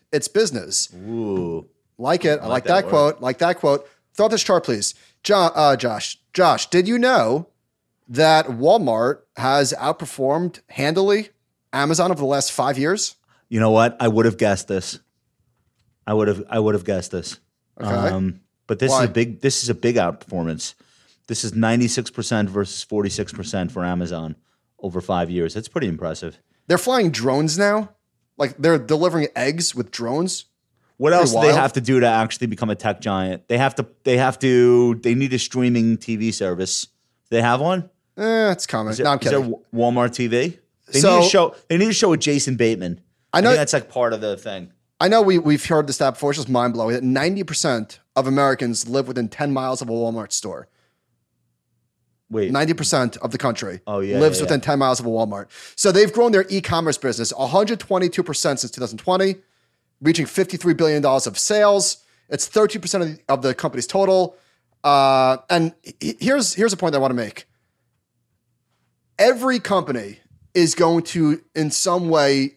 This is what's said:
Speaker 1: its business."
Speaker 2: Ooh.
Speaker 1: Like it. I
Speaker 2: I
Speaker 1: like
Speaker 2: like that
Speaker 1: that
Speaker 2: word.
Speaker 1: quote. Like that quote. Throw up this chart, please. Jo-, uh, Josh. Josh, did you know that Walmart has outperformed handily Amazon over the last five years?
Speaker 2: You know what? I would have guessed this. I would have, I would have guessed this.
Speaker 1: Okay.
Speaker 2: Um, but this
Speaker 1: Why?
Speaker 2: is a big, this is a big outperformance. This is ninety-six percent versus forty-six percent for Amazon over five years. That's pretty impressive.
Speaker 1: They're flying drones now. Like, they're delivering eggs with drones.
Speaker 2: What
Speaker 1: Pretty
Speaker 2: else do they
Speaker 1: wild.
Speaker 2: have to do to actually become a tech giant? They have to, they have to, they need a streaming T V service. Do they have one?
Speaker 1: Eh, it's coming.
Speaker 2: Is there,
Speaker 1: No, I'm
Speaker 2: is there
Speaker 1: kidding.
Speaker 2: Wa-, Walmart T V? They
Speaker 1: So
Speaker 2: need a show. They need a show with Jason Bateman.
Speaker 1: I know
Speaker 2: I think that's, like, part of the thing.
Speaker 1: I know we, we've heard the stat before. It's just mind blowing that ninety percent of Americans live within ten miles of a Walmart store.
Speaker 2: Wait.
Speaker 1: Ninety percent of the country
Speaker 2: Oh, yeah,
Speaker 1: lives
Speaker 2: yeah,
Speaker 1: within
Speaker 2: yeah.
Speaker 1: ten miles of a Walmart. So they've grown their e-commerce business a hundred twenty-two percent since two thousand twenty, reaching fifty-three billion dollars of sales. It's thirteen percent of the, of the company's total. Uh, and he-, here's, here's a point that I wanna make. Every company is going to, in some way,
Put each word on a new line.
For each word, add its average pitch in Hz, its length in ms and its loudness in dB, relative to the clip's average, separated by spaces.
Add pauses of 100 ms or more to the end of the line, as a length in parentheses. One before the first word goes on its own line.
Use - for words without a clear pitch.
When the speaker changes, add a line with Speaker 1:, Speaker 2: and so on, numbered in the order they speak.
(100)
Speaker 1:
its 147 160 -2
business." 160 680 -2
Speaker 2:
Ooh. 95 720 -6 (300)
Speaker 1:
Like 160 280 -2
it. 151 160 2
I - 20 -16
Speaker 2:
I 113 40 -10
Speaker 1:
like - 20 -6
Speaker 2:
like 127 160 -2
that 175 100 2
Speaker 1:
that 196 120 2
Speaker 2:
word. 190 40 -8
Speaker 1:
quote. 151 300 2
Like 127 180 -4
that 175 220 0
quote. 143 280 0 (260)
Throw 208 120 2
up 220 60 0
this 214 100 0
chart, 180 220 2
please. 107 300 -4 (280)
Jo-, 190 320 2
uh, 147 220 4
Josh. 113 420 -6 (140)
Josh, 165 360 2
did 180 200 2
you 240 100 0
know 175 480 2 (640)
that 156 380 4
Walmart 131 760 2 (160)
has 135 420 0
outperformed 151 800 -4 (120)
handily 196 600 0 (420)
Amazon 160 380 0
over 170 80 -2
the 139 80 -4
last 139 240 -2
five 131 280 -2
years? 175 360 -4 (340)
Speaker 2:
You 113 120 -2
know 110 100 4
what? 117 300 4
I 120 80 2
would 110 160 4
have 110 140 0
guessed 101 280 0
this. 95 320 -6 (1080)
I 107 80 -2
would 107 140 2
have, 98 220 -2
I 113 80 -4
would 107 160 2
have 92 100 -4
guessed 92 280 -4
this. 87 260 -10 (420)
Speaker 1:
Okay. 107 80 -8
Speaker 2:
Um, 143 520 -4 (260)
but 104 120 -4
this 135 120 0
Speaker 1:
Why? 131 140 4
Speaker 2:
is 110 60 0
a - 20 -10
big, 117 280 -2
this 139 220 -2
is 120 60 -6
a 117 60 0
big 120 220 0
outperformance. 85 800 -4 (520)
This 117 180 -8
is 98 100 -8
ninety-six 117 560 0
percent 107 400 -2
versus 98 320 -4
forty-six 104 500 -4
percent 90 400 -6
for 90 120 -6
Amazon 85 520 -6 (420)
over 87 220 -8
five 87 300 -4
years. 85 240 -4
That's 110 140 -12
pretty 151 180 -6
impressive. 82 520 -8 (280)
Speaker 1:
They're 175 120 2
flying 247 320 0
drones 139 480 -2
now. 202 320 0 (460)
Like, 139 200 -4
they're 156 220 2
delivering 156 580 0
eggs 151 380 -2
with 123 160 -6
drones. 143 560 -6 (500)
Speaker 2:
What 143 140 2
Speaker 1:
Pretty 175 100 6
Speaker 2:
else 123 120 4
do 117 80 2
they 156 80 6
Speaker 1:
wild. 151 100 6
Speaker 2:
have 135 160 2
to 131 60 -2
do 127 200 2
to 120 60 4
actually 113 400 0
become 107 240 -4
a 104 40 -2
tech 101 260 -4
giant? 92 480 -4
They 120 100 0
have 135 180 2
to, 123 100 -4 (180)
they 127 120 2
have 131 240 0
to, 123 640 4
they 120 120 0
need 131 180 -2
a 127 60 0
streaming 120 600 0
T 113 180 -8
V 110 160 -2
service. 92 540 -4
Do - 500 -8
they 113 60 2
have 120 180 2
one? 180 300 -2 (260)
Speaker 1:
Eh, 220 360 0
it's 175 140 -8
coming. 110 260 -6
Speaker 2:
Is 110 60 -8
there, 151 60 -2
Speaker 1:
No, 147 80 2
I'm 135 60 0
Speaker 2:
is - 120 -6
there 143 100 2
Speaker 1:
kidding. 117 140 -4 (180)
Speaker 2:
Wa-, 117 180 0
Walmart 120 240 0
T 123 120 -4
V? 127 320 -2 (320)
They 135 100 0
Speaker 1:
So 175 200 6
Speaker 2:
need 175 60 6
a - 20 4
show. 185 260 2 (140)
They 165 100 2
need 214 100 4
a 214 60 0
show 202 160 2
with 156 100 2
Jason 139 360 0
Bateman. 107 440 -2 (320)
Speaker 1:
I 165 80 2
know 214 80 4
Speaker 2:
I 254 40 6
think 233 80 4
that's, 143 120 -2
like, 135 180 -2
part 120 220 -2
of 107 100 -4
the 104 160 -4
thing. 95 320 -12 (300)
Speaker 1:
I 170 80 4
know 220 140 4
we, 190 160 4
we've 151 280 0
heard 151 220 2
the 139 40 -6
stat 131 220 0
before. 143 160 -4
It's 143 80 -4
just 120 100 -8
mind 123 260 0
blowing 117 200 -2
that 123 80 -4
ninety 143 400 -2
percent 143 580 -4 (140)
of 131 140 0
Americans 135 600 0
live 127 200 -2
within 120 200 -6
ten 143 240 -4
miles 131 300 -4
of 120 60 -10
a 113 40 -6
Walmart 113 400 -6
store. 82 360 -8 (1600)
Speaker 2:
Wait. 110 220 -2
Speaker 1:
Ninety 156 200 2
percent 143 440 -2
of 117 160 -8
the 127 60 -6
country 104 500 -6
Speaker 2:
Oh, 104 100 -4
yeah, 101 220 0
Speaker 1:
lives 151 180 4
Speaker 2:
yeah, 156 60 -4
Speaker 1:
within 147 160 0
Speaker 2:
yeah. - 60 -10
Speaker 1:
ten 147 120 0
miles 127 220 2
of 120 60 -8
a - 20 -6
Walmart. 107 400 -4 (260)
So - 160 0
they've 208 220 6
grown 233 180 4
their 196 180 2
e-commerce 165 480 -2
business 117 400 -4
a 131 120 -2
hundred 202 320 0
twenty-two 185 420 -2
percent 147 380 -4
since 117 100 -10
two - 100 -14
thousand 110 180 -8
twenty, 185 380 0 (640)
reaching 165 260 2
fifty-three 180 480 -2
billion 151 280 2
dollars 135 240 2
of - 120 -8
sales. 208 680 2 (240)
It's - 180 -4
thirteen 214 340 0
percent 180 220 -4
of 160 80 -4
the, 156 80 -14 (100)
of 135 140 0
the 131 100 0
company's 127 360 -6
total. 190 480 2 (480)
Uh, 135 540 4 (120)
and 165 240 2 (260)
he-, - 200 -6
here's, 254 340 0
here's 208 180 0
a 185 40 -6
point 165 160 -2
that 143 60 2
I 135 40 0
wanna 131 120 0
make. 113 320 -8 (1700)
Every 247 400 2
company 127 640 -4 (340)
is 170 220 4
going 170 260 2
to, 156 400 0 (120)
in 151 160 -2
some 175 380 -2
way, 139 480 2